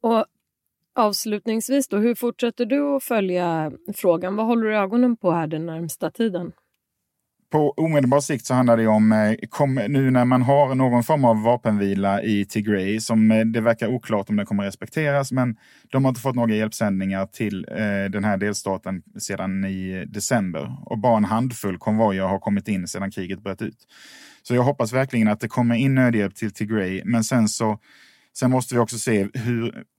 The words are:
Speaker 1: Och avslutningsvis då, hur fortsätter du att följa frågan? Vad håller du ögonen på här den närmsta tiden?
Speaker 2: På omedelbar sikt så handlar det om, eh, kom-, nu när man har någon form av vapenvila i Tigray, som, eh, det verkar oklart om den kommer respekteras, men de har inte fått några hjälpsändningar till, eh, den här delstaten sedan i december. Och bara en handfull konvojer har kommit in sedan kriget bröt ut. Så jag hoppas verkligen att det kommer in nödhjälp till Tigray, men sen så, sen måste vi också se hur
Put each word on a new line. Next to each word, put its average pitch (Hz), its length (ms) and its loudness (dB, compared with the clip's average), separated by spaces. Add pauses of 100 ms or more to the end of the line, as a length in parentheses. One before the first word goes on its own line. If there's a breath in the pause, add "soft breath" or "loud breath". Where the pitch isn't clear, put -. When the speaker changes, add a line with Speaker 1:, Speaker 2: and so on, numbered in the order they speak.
Speaker 1:
Och 226 240 2 (680)
avslutningsvis 220 920 0
då, 196 80 -2
hur 226 180 2
fortsätter 240 520 -4
du 285 300 0
att 269 80 -4
följa 180 680 0 (220)
frågan? 180 420 0
Vad 220 100 -2
håller 226 200 0
du 214 100 0
ögonen 226 400 2
på 180 160 0
här 165 140 0
den 156 200 -6
närmsta 165 440 -8
tiden? 175 420 -4 (1000)
Speaker 2:
På 151 260 2
omedelbar 147 440 4
sikt 139 260 -4
så 131 80 -2
handlar 123 220 6
det 113 100 4
om, 110 260 6
eh, 107 220 2 (140)
kom-, 131 400 0
nu 135 220 2
när 123 140 4
man 127 180 4
har 139 320 4
någon 123 300 2
form 147 200 2
av 110 180 4
vapenvila 101 800 2
i 101 220 0
Tigray, 104 560 -2
som, 110 300 4
eh, 110 140 4
det 113 160 0
verkar 113 280 2
oklart 113 420 -2
om 107 60 0
den 101 100 -2
kommer 101 180 -2
respekteras, 139 680 -2
men 123 240 0 (360 soft breath)
de 135 120 2
har 131 40 4
inte 123 120 -4
fått 131 140 -2
några 117 200 2
hjälpsändningar 98 720 -2
till, 98 440 -6
eh, 101 400 -4
den 101 140 -4
här 104 120 2
delstaten 95 680 -4 (160)
sedan 95 460 -6
i 92 420 -6
december. 101 760 -4
Och - 140 -6
bara 117 180 2
en 107 80 2
handfull 110 540 -4
konvojer 107 440 0
har 95 160 0
kommit 101 300 -4
in 92 200 -4
sedan 98 220 -6
kriget 95 320 -10
bröt 98 200 -8
ut. - 240 -10 (560 loud breath)
Så - 120 -4
jag 123 80 4
hoppas 123 300 0
verkligen 127 360 2
att 107 120 0
det 117 80 -6
kommer 120 260 0
in 135 200 2
nödhjälp 117 400 2
till 107 160 -6
Tigray, 101 540 -4
men 113 200 0
sen 117 240 2
så, 107 300 -2 (600 soft breath)
sen 127 120 2
måste 127 240 -2
vi 120 60 2
också 113 180 -2
se 104 360 0
hur 117 500 -4 (140)